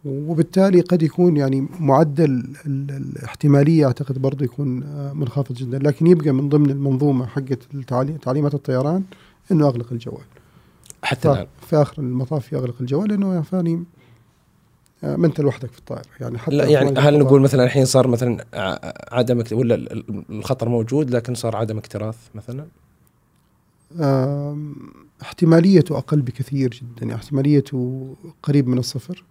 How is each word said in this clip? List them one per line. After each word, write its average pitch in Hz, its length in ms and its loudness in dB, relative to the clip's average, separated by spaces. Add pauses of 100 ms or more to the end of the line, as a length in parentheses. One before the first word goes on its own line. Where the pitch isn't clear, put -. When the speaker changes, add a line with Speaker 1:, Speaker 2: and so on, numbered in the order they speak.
Speaker 1:
وبالتالي 160 760 2
قد 175 220 0
يكون 170 340 2
يعني 135 300 0 (140)
معدل 147 440 4 (420)
ال-، 139 240 -4
الاحتمالية 143 960 2
أعتقد 131 320 -2
برضو 135 260 -2
يكون، 127 380 -6
آه، 143 300 -10
منخفض 139 420 -4
جدا، 127 240 -6
لكن 147 280 2
يبقى 160 260 6
من 139 160 0
ضمن 147 220 4
المنظومة 139 560 0
حقت 131 320 -6 (160)
التعلي-، 139 480 -4
تعليمات 143 320 0
الطيران 143 480 -2 (500)
إنه 151 160 4
أغلق 120 240 -4
الجوال. 117 320 -10 (760)
Speaker 2:
حتى - 260 -2
Speaker 1:
ف-، 147 40 4
Speaker 2:
الآن. - 140 -2 (200)
Speaker 1:
في 165 100 0
آخر 151 260 0
المطاف 127 500 -6
يغلق 131 280 -6
الجوال 135 280 -2
لأنه 196 260 -2
يا 175 60 -2
فاني، 170 440 -4 (1200)
آه، 143 120 -4
ما 170 100 2
أنت 151 140 -2
لوحدك 135 320 -4
في - 60 -20
الطائرة، - 260 -14 (160)
يعني 120 180 -10
حتى 139 180 -4
Speaker 2:
لا، 143 100 2
Speaker 1:
في 143 60 4
Speaker 2:
يعني 135 140 6
Speaker 1:
وقت 135 120 0
Speaker 2:
هل 131 80 4
Speaker 1:
الطائرة. 147 180 6
Speaker 2:
نقول 135 160 6
مثلا 135 240 4
الحين 127 200 2
صار 127 220 4
مثلا 120 380 -2 (100)
ع-، - 380 -6 (240)
عدم 120 240 0
اكت-، 110 120 -6
ولا 117 220 0
ال-، 69 180 -6
ال-، 104 380 -10
الخطر 117 380 -6
موجود 120 420 -2
لكن 120 240 -4
صار 113 220 -6
عدم 110 220 -4
اكتراث 107 380 -10 (180)
مثلا؟ 123 320 -14 (1300)
Speaker 1:
آم، 143 720 -2 (480)
احتماليته 165 760 4
أقل 147 240 0
بكثير 131 480 -4
جدا، 120 300 -18
يعني 113 140 -6
احتماليته 135 1000 -2 (280)
قريب 143 260 2
من 127 100 0
الصفر 127 520 -8